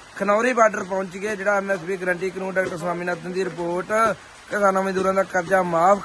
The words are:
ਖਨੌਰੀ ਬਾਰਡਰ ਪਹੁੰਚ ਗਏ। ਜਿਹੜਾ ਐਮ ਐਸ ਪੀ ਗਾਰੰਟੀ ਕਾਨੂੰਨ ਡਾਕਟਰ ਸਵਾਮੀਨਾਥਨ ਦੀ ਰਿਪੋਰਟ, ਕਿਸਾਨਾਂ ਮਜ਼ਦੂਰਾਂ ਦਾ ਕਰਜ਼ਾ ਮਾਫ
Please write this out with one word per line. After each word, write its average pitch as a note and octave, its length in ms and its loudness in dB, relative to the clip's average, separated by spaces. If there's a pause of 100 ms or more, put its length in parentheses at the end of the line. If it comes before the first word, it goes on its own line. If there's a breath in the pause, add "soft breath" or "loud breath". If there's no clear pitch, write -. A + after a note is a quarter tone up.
(160)
ਖਨੌਰੀ G#3+ 380 2
ਬਾਰਡਰ G#3+ 300 4
ਪਹੁੰਚ F#3+ 340 -6
ਗਏ। G#3 180 -4
ਜਿਹੜਾ G3 220 0
ਐਮ G3 140 -2
ਐਸ F#3+ 80 0
ਪੀ F3+ 180 -6
ਗਾਰੰਟੀ F3+ 320 -4
ਕਾਨੂੰਨ F#3+ 240 -8
ਡਾਕਟਰ F#3 240 -2
ਸਵਾਮੀਨਾਥਨ F3 540 -4
ਦੀ F#3 140 -2
ਰਿਪੋਰਟ, F3 400 -4 (640 loud breath)
ਕਿਸਾਨਾਂ G3 340 2
ਮਜ਼ਦੂਰਾਂ F#3+ 300 0
ਦਾ F#3+ 100 2
ਕਰਜ਼ਾ F#3 400 2
ਮਾਫ F3+ 420 4